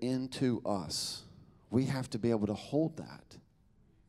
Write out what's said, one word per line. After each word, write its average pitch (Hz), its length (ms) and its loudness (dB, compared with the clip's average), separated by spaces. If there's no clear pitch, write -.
into 127 680 0
us, - 560 -2
we 127 140 4
have 131 260 -2
to 117 80 -2
be 110 120 2
able 104 180 4
to 104 60 0
hold 156 420 0
that, 64 400 -14